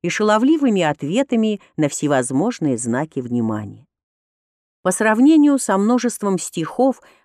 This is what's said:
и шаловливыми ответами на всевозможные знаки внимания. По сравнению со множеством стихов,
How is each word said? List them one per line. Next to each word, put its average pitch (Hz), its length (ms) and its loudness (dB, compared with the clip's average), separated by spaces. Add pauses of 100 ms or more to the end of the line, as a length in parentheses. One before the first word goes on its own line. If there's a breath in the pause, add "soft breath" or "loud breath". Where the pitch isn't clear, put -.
и 170 80 -4
шаловливыми 220 720 2
ответами 208 800 -2 (160 soft breath)
на 151 120 0
всевозможные 139 880 -2
знаки 123 420 -4
внимания. 110 640 -6 (960)
По 185 100 0
сравнению 269 680 4
со 196 180 0
множеством 208 640 -2
стихов, 240 600 -4 (240 soft breath)